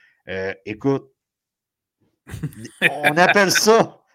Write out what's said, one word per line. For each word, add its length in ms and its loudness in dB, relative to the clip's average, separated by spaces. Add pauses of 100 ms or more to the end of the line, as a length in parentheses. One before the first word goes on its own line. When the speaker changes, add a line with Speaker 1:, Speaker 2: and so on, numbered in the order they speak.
(280)
Speaker 1:
Euh, 260 -8 (120)
écoute, 440 -4 (1160)
Speaker 2:
<laughs> 540 -14
Speaker 1:
on 360 0
appelle 340 2
ça, 500 2 (140)